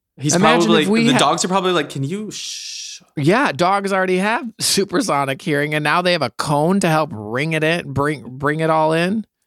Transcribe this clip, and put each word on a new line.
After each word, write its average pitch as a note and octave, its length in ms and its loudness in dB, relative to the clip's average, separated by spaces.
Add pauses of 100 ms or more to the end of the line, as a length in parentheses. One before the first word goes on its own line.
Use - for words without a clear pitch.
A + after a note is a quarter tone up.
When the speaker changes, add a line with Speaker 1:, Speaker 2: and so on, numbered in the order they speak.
(160)
Speaker 1:
He's D3+ 200 -2
Speaker 2:
Imagine E3+ 300 4
Speaker 1:
probably, E3 180 4
Speaker 2:
if - 40 -2
we A3+ 180 2
Speaker 1:
the - 80 4
Speaker 2:
had - 40 4
Speaker 1:
dogs E3 260 2
are G3 40 -4
probably F#3 240 0
like, D3 180 0
"Can C3+ 140 -6
you G3 260 -6
shh?" - 720 -14 (140)
Speaker 2:
Yeah, F#3+ 340 2
dogs F#3+ 420 0
already F#3 260 0
have A3+ 360 -2
<laughs> - 60 -14
supersonic D3 840 -2
hearing, D3+ 320 -2
and D3+ 80 0
now D3+ 180 2
they F3+ 120 2
have E3 100 0
a A#2+ 80 -2
cone D#3 500 0
to F#3 80 0
help D#3 240 2
ring A2+ 420 -4
it D#3 100 0
in, D#3+ 280 -2
bring, C3+ 460 -4
bring D3 220 -2
it D#3+ 100 2
all D#3+ 220 2
in. F#3 340 0 (200)